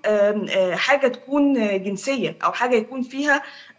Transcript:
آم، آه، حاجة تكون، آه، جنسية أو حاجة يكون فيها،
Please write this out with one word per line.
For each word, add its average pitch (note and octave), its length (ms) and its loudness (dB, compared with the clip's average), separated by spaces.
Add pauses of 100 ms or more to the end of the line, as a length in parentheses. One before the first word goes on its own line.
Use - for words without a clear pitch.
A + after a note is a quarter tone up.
آم، G#3 440 2
آه، F#3 260 0
حاجة C4+ 320 2
تكون، C#4 500 0
آه، G#3 200 0
جنسية G3 680 -4
أو F3 80 0
حاجة B3 240 0
يكون B3 260 -2
فيها، C#4+ 400 0 (380)